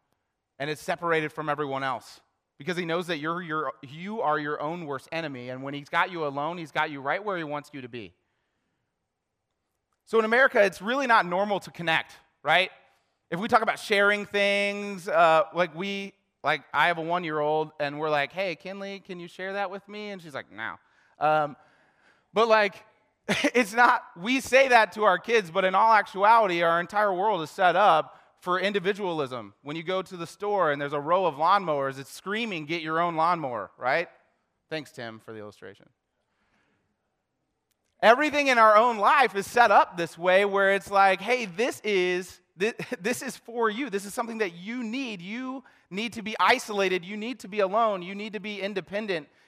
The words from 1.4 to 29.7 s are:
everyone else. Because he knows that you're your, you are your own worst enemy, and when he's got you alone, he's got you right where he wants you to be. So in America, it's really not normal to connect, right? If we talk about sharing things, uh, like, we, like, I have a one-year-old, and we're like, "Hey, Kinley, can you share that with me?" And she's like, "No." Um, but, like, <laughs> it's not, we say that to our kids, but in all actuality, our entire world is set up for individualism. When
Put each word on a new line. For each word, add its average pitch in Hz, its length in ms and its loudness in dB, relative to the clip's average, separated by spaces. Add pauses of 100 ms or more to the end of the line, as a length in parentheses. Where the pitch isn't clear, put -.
everyone 143 340 -4
else. 131 380 -6 (380)
Because 165 180 -6
he 180 80 -4
knows 165 220 -2
that 170 120 -4
you're 165 220 -6
your, 156 320 -6 (100)
you 175 380 -12
are 151 180 2
your 147 220 -4
own 165 260 -6
worst 139 260 -10
enemy, 143 380 -8
and 131 120 -10
when 139 120 -8
he's 143 140 -12
got 180 220 0
you 170 160 -6
alone, 147 320 -6
he's 156 140 -14
got 156 180 -2
you 143 100 -12
right 151 240 -4
where 196 120 -4
he 165 80 -6
wants 147 280 -10
you 143 100 -14
to 123 60 -12
be. 110 240 -14 (1900)
So 226 120 0
in 220 60 4
America, 240 380 4
it's 190 200 0
really 262 240 -2
not 220 200 4
normal 190 340 -2
to - 100 -16
connect, 160 420 -2 (300)
right? 175 280 4 (600)
If 170 80 -4
we 208 80 -4
talk 220 160 4
about 208 160 -2
sharing 202 480 2
things, 202 800 -2
uh, 160 380 6 (100)
like, 170 200 -2
we, 196 400 -8 (280)
like, 147 200 -2 (100)
I 151 160 2
have 170 100 0
a 165 40 -4
one-year-old, 156 760 -2
and 147 220 -6
we're 156 100 -4
like, 143 220 -2
"Hey, 180 240 -6
Kinley, 196 440 -14
can 185 200 -14
you 175 80 -14
share 185 240 -12
that 196 180 -6
with 190 160 -14
me?" 208 240 -12
And 196 120 -14
she's 156 120 -16
like, 117 160 -12
"No." 101 260 -10 (440)
Um, 151 360 0 (760)
but, 226 160 4
like, 214 340 4 (460)
<laughs> 240 260 0
it's 226 200 2
not, 240 280 6 (140)
we 240 240 -2
say 269 280 4
that 220 240 6
to 214 120 -2
our 185 140 6
kids, 214 320 0
but 185 140 0
in 185 100 2
all 220 180 6
actuality, 202 680 4
our 170 180 2
entire 208 320 0
world 185 300 -2
is 151 80 -10
set 180 260 2
up 170 420 4 (220)
for 180 180 -2
individualism. 175 920 -4 (100)
When 147 140 -10